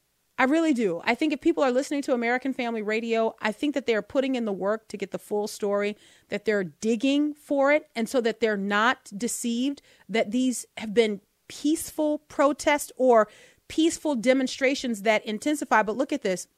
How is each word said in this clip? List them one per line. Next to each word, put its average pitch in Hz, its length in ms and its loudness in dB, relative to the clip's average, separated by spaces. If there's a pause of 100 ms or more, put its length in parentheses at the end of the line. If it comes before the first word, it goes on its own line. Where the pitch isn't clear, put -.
(380)
I 254 60 4
really 320 300 4
do. 190 300 0
I 233 100 2
think 302 180 0
if 294 80 -4
people 320 240 2
are 262 60 4
listening 285 320 -2
to 285 100 -2
American 247 400 0
Family 233 300 -4
Radio, 226 580 -2
I 214 120 -2
think 294 220 -4
that 269 120 -4
they're 214 160 0
putting 269 320 -2
in 233 100 -2
the 208 80 -4
work 196 360 -4
to - 100 -12
get 190 120 -8
the 180 80 -8
full 208 300 -4
story, 202 480 -2 (320)
that 202 160 -8
they're 208 200 0
digging 269 680 0
for 277 400 0
it, 302 220 0
and 226 140 -2
so 262 120 0
that 226 200 -2
they're 220 180 2
not 202 580 0
deceived 240 640 -4 (300)
that 208 220 -2
these 254 340 0 (100)
have 214 160 -10
been 214 280 2 (280)
peaceful 302 720 -2 (100)
protests 294 680 0
or 233 320 6 (400)
peaceful 320 460 0
demonstrations 254 880 0
that 214 220 2
intensify. 233 580 0
But 208 140 -2
look 285 160 -2
at 285 100 -4
this. 185 360 -4